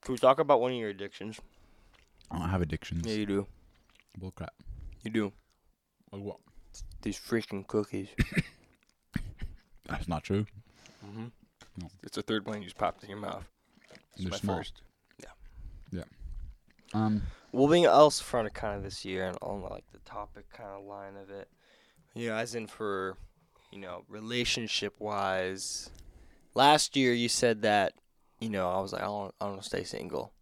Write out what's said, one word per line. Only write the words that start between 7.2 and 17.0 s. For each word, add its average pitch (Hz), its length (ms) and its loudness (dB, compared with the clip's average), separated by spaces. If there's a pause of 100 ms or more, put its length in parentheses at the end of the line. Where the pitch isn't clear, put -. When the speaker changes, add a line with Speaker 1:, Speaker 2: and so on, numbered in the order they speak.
Speaker 1:
cookies. 101 420 -2 (100)
Speaker 2:
<coughs> - 1700 -6
That's 78 180 -6
not 82 160 -4
true. 104 240 0 (580)
Speaker 1:
Mm-hmm. 110 220 -12 (520)
Speaker 2:
No. 170 100 -10 (160)
Speaker 1:
It's 107 120 -14
the 104 60 -6
third 107 240 -2
one 107 120 -6
you 98 60 -10
just 87 140 -16
popped 90 240 -2
in 104 80 -18
your 98 80 -10
mouth. 95 260 -8 (680)
It's - 80 -8
Speaker 2:
They're 92 80 -2
Speaker 1:
my 98 60 -4
Speaker 2:
small. 90 220 -2
Speaker 1:
first. - 240 -12 (360)
Yeah. - 120 -16 (600)
Speaker 2:
Yeah. 90 140 -8 (880)
Um, 107 280 2 (300)